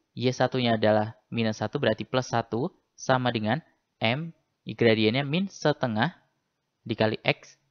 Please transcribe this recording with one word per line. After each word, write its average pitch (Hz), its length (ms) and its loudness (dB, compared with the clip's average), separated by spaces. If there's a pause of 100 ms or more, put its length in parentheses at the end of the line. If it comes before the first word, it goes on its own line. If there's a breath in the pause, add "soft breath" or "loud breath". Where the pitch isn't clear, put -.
(160)
Y 123 200 0
satu-nya 123 400 0
adalah 107 400 2 (160)
minus 113 320 -2
satu, 107 160 -6
berarti 113 240 0
plus 127 240 -2
satu 117 480 -4 (200)
sama 127 360 0
dengan 113 320 -2 (400)
M, 143 320 -2 (320)
gradiennya 113 560 2
min 165 240 -2
setengah 131 640 -2 (720)
dikali 110 400 0
X, - 320 -4 (160)